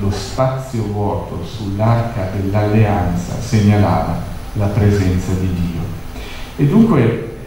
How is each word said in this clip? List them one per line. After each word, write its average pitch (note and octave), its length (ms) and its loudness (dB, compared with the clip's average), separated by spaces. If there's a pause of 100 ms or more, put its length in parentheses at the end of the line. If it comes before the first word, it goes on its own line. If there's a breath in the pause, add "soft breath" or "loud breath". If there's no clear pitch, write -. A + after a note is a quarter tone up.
lo G2+ 100 0
spazio C3 720 -2
vuoto F#2+ 640 -4
sull'arca G#2 880 0
dell'alleanza G2 1080 0
segnalava G2+ 800 2 (340)
la G2+ 120 0
presenza F#2+ 680 2
di F#2 220 0
Dio. E2+ 260 -2 (760 loud breath)
E D3 100 2
dunque, F#3 340 6 (460)